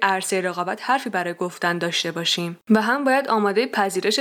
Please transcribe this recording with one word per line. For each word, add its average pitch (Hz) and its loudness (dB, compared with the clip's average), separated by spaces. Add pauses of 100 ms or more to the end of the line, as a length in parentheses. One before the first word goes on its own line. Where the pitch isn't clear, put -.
عرصه 190 0
رقابت 180 -4
حرفی 262 -2
برای 180 -2
گفتن 175 -2
داشته 170 -2
باشیم 170 -4 (100)
و 220 6
هم 247 0
باید 269 2
آماده 208 2
پذیرش 196 0